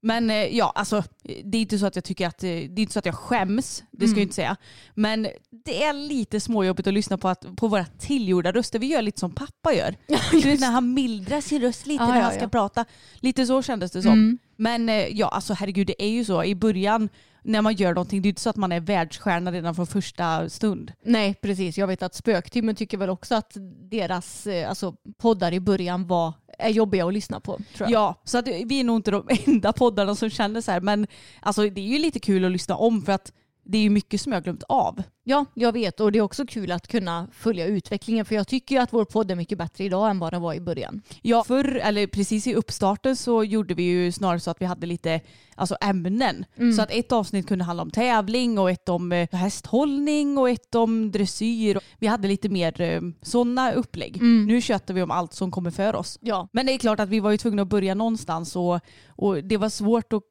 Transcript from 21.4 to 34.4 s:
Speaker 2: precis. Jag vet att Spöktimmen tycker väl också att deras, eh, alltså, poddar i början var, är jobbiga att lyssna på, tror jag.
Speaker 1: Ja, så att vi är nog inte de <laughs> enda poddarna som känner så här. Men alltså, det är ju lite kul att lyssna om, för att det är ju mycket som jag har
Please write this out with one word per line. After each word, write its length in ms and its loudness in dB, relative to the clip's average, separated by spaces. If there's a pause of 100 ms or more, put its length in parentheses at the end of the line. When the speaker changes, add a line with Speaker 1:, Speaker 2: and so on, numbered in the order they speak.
Speaker 2:
precis. 360 -2
Jag 100 0
vet 160 -4
att 120 -8
Spöktimmen 600 -2
tycker 220 -6
väl 120 -2
också 260 -4
att 220 -4 (340)
deras, 560 -6
eh, 220 -4
alltså, 260 -6 (220)
poddar 360 2
i 60 0
början 480 0
var, 260 0 (240)
är 120 -2
jobbiga 380 2
att 60 -2
lyssna 260 -6
på, 140 -8 (240)
tror 120 -2
jag. 20 4
Speaker 1:
Ja, 320 2
så 140 -2
att 100 0
vi 320 -4
är 40 0
nog 120 2
inte 160 0
de 160 -2 (100)
<laughs> 80 -2
enda 280 4
poddarna 420 2
som 140 -2
känner 320 -2
så 100 -4
här. 100 0
Men 260 0 (340)
alltså, 280 2
det 120 -8
är 60 -8
ju 120 0
lite 200 0
kul 260 2
att 60 2
lyssna 240 -2
om, 260 2
för 100 -2
att 200 -2 (340)
det 120 0
är 40 4
ju 80 4
mycket 320 2
som 100 -6
jag 80 0
har 40 -10